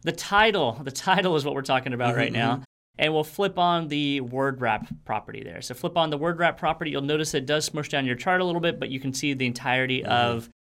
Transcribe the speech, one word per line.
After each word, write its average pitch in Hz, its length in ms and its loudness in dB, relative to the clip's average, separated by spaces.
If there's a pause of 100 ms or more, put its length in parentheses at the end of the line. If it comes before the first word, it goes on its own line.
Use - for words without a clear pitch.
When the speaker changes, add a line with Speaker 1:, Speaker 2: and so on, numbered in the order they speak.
Speaker 1:
The 160 100 0
title. 202 680 4
The 131 100 -8
title 185 440 2
is 139 80 2
what 143 100 -2
we're 135 80 -4
talking 131 300 0
about 120 240 0
right 117 160 2
Speaker 2:
Mm-hmm, 101 80 -2
Speaker 1:
now. 117 140 2
Speaker 2:
mm-hmm. 131 80 -8 (360)
Speaker 1:
And 151 160 2
we'll 151 100 2
flip 190 340 -4
on 170 300 2
the 143 320 0
word 131 400 -2
wrap 110 260 0 (200)
property 107 360 -6
there. - 200 -12
So - 120 -10
flip 170 220 -4
on 160 140 2
the 147 80 -2
word 165 200 -2
wrap 165 200 2
property. 160 320 -2
You'll 139 100 -2
notice 151 320 0
it 135 140 -2
does 147 180 0
smush 147 240 -4
down 139 160 -2
your 123 120 0
chart 185 260 0
a - 20 0
little 170 160 0
bit, 165 180 0
but 147 120 -6
you 131 100 -6
can 135 140 -4
see 143 180 0
the 131 140 0
entirety 127 560 0
Speaker 2:
Mm-hmm. - 100 -2
Speaker 1:
of 120 360 2 (280)